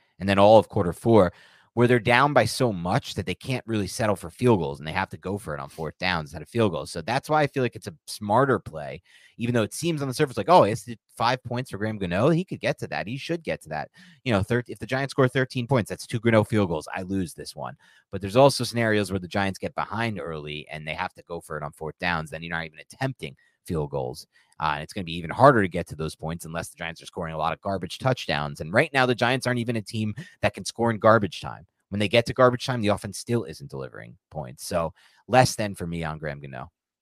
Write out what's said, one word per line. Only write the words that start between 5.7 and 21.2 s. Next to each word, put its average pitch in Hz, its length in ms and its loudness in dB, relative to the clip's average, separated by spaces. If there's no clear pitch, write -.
down 90 220 0
instead 76 200 -12
of - 80 -18
field 110 220 2
goals. 71 180 -6
So 85 120 -10
that's 120 280 -4
why 156 140 2
I 139 40 2
feel 131 140 -4
like 120 140 -2
it's 104 100 -18
a 90 80 -10
smarter 113 500 2
play, 76 460 -12
even 117 160 -2
though 117 80 2
it 104 140 -2
seems 156 260 -4
on 139 60 -4
the 127 60 -6
surface 135 240 -2
like, 104 120 0
"Oh, 165 140 10
it's 107 220 0
the 117 120 -10
five 123 280 0
points 123 260 -6
for 104 80 -8
Graham 107 220 -4
Gano. 98 300 2
He 170 140 2
could - 160 -10
get 139 200 -4
to 104 80 -8
that. 76 180 -6
He 120 100 -8
should 165 280 -8
get 82 180 -6
to 78 80 -18
that." 76 220 -8
You 123 100 0
know, 98 80 4
thir-, 120 260 0
if - 120 -14
the 113 80 -12
Giants 131 240 -4
score 131 160 4
thirteen 127 400 -2
points, 120 220 0
that's - 180 -10
two 117 120 -4
Gano 113 240 6
field 104 260 0
goals. 78 260 -6
I 95 80 -8
lose 92 320 -4
this 71 200 -14
one. 67 220 -12
But 98 100 -8
there's 98 140 -4
also 131 280 6
scenarios 107 480 0
where 95 80 -2
the 90 80 -8
Giants 98 320 -2
get 90 160 -8
behind 104 440 -4
early 76 520 -8
and 78 160 -12
they 78 80 -6
have 90 180 -6
to 85 100 -20